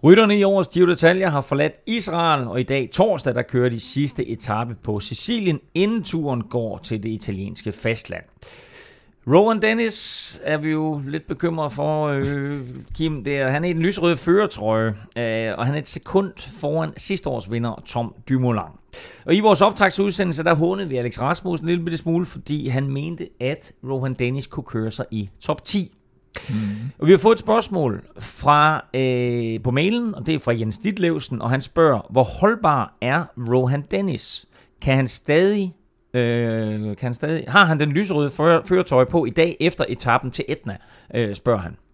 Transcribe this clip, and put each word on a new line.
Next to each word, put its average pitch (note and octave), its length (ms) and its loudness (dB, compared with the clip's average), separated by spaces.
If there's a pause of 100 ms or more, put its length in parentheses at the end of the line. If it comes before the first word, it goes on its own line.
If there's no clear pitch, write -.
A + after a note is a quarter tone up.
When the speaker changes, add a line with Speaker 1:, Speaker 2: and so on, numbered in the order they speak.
Speaker 1:
Rytterne G#3 340 8
i G3+ 60 4
årets G3 300 2
Giro F3 180 4
d'Italia F3+ 380 4
har C#3+ 120 0
forladt D3 320 0 (140)
Israel, E3+ 600 0
og G#2+ 120 -4
i B2+ 40 0
dag C3+ 300 -2
torsdag, E3+ 420 0
der B2 60 0
kører B2 280 2
de A#2 100 -4
sidste C3+ 480 -4
etape A2+ 560 -6
på G#2 160 -4
Sicilien, F3+ 600 -2 (140)
inden G3+ 300 0
turen C#3+ 380 -2
går A2 360 -4
til G#2 260 -8
det A2+ 60 -6
italienske G2+ 640 -8
fastland. - 520 -6 (1040)
Rowan G3+ 340 6
Dennis - 840 -2
er D3+ 140 -2
vi D#3 120 -2
jo D#3 380 -2
lidt D#3 200 -8
bekymret D#3+ 440 -4
for, D3+ 360 -2
øh, C#3+ 480 -2 (200)
<laughs> B2 220 -14
Kim. D#3 260 -4
Det C#3+ 140 -2
er, C3+ 120 0
han C#3+ 160 0
er F3+ 40 0
i F3 40 0
den E3 80 0
lysrøde E3+ 360 2
førertrøje, A2+ 680 2 (300)
øh, A2+ 400 -2
og A#2 80 -2
han C#3 100 0
er D3+ 40 -2
et C#3 80 -6
sekund - 440 -2 (280)
foran D#3 380 -4
sidste F#3 320 -4
års A2 220 -8
vinder, A#2 340 -4
Tom A#2 280 -6 (160)
Dumoulin. B2 320 2 (640)
Og E3+ 100 4
i G3+ 40 4
vores G#3 220 8
optagsudsendelse, F#3+ 840 2
der E3+ 120 4
hånede F3 340 0
vi C3 80 -4
Alex A#2+ 240 -4
Rasmussen E3+ 440 -4
en E3 40 -2
lille F3 140 0
bitte E3 140 -4
smule, E3 280 0
fordi C#3+ 420 -6
han C3+ 200 -2
mente, D3 400 -6 (120)
at C#3 320 -6 (120)
Rowan C3 300 -4
Dennis B2+ 340 -4
kunne - 160 -10
køre A2 280 -4
sig - 200 -6
i G#2 180 -6 (120)
top - 240 -6
ti. F#3+ 260 -2 (580)
Speaker 2:
Mhm. A2+ 80 -2 (420)
Speaker 1:
Og D3 80 2
vi F3 40 8
har F#3+ 60 10
fået A3 180 4
et - 40 -8
spørgsmål F#3+ 640 -2 (160)
fra, D3 720 2
øh, B2 720 0
på B2 80 0
mailen, G#3 440 0
og A#2 100 -10
det D#3+ 100 0
er C#3 40 -2
fra A#2+ 200 -2
Jens A2 200 -4
Ditlevsen, E3+ 600 -2
og A#2 80 -2
han C3+ 120 2
spørger, D3 480 2
hvor B2+ 140 4
holdbar F3+ 800 2
er C#3 220 0 (140)
Rowan B2+ 440 2 (100)
Dennis? F#3+ 540 -4 (360)
Kan C3 140 2
han C3 120 2
stadig, F#3 640 2 (400)
øh, A#2 680 0
kan G#2+ 200 -6
han B2 120 -4
stadig, D#3 340 -4
har F#3+ 180 6
han D#3+ 140 2
den D3+ 100 2
lyserøde D3+ 420 0
fører-, E3 340 4
førertrøje E3+ 400 4
på D#3 200 0
i - 40 -2
dag E3 300 2
efter D#3 300 0
etappen B2 420 0
til - 160 -6
Etna? A2 300 -6 (380)
Øh, G#2+ 200 -2
spørger A2+ 240 0
han. E2+ 160 -8 (180)